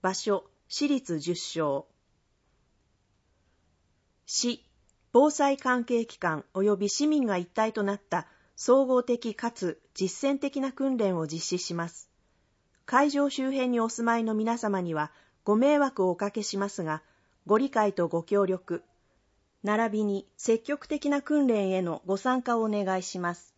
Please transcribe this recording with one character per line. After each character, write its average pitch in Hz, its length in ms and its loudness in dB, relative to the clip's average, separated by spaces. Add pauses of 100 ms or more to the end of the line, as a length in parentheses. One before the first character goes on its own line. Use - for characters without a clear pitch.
場 185 100 0
所、 196 300 -2 (240)
市 - 200 -2
立 247 320 -2
十 160 140 -4
小。 151 540 -4 (2500)
市、 - 360 -4 (500)
防 277 160 8
災 277 280 2
関 247 260 0
係 233 220 0
機 - 120 -20
関 156 360 -4
及 202 240 2
び 202 120 -2
市 285 160 -2
民 302 200 2
が 202 120 0
一 180 80 -4
体 220 280 -2
と 214 100 -2
な 196 120 0
っ 202 60 -14
た - 260 -4 (280)
総 269 300 4
合 254 180 2
的 240 320 -2
か 233 160 -6
つ 180 300 -6 (120)
実 269 420 -2
践 277 40 -6
的 277 220 -4
な 269 100 -4
訓 269 240 -2
練 196 220 0
を 160 100 -4
実 165 300 -6
施 - 20 -2
し - 140 -8
ま 170 160 -4
す。 - 200 -20 (760)
会 277 260 4
場 285 180 2
周 269 220 -2
辺 254 180 0
に 240 120 2
お 226 80 0
住 233 160 -4
ま 233 140 2
い 226 40 -2
の 220 100 -2
皆 220 240 0
様 202 220 -2
に 170 140 -4
は 151 180 -4 (320)
ご 214 140 2
迷 285 200 4
惑 262 280 2
を 185 60 2
お 175 40 0
か 202 160 -4
け 214 120 -6
し 202 140 -6
ま 202 120 -2
す 190 140 -8
が、 156 200 -4 (420)
ご 208 120 4
理 269 120 0
解 214 220 2
と 175 160 0
ご 170 160 -2
協 202 220 2
力、 185 380 -4 (800)
並 214 360 0
び 214 60 0
に 196 220 -2 (100)
積 226 260 0
極 285 220 -6
的 294 240 -2
な 285 120 0
訓 294 240 2
練 208 260 2
へ 185 100 0
の 175 240 -4
ご 190 100 0
参 254 260 0
加 240 160 -2
を 226 60 0
お 220 60 0
願 196 280 0
い 180 60 -4
し 185 160 -10
ま 175 160 -4
す。 - 220 -20